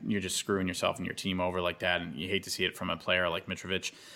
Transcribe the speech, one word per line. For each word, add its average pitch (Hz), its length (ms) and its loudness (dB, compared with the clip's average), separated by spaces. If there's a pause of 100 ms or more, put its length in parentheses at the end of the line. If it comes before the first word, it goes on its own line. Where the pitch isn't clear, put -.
you're 104 160 2
just 92 160 -2
screwing 95 280 2
yourself 92 300 2
and 90 80 -6
your - 100 -4
team 92 280 0
over 92 180 2
like 87 200 0
that, 90 200 4
and 82 160 -6
you 85 100 -4
hate 95 180 2
to - 60 -6
see 92 140 0
it 90 100 2
from 92 140 -4
a 85 80 2
player 90 320 2
like 85 200 -2
Mitrovic, 90 440 -2 (240)